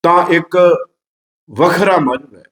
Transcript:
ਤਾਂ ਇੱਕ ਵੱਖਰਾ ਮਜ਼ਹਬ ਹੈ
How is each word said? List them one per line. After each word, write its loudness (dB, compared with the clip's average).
ਤਾਂ 0
ਇੱਕ -2
ਵੱਖਰਾ 0
ਮਜ਼ਹਬ -6
ਹੈ -20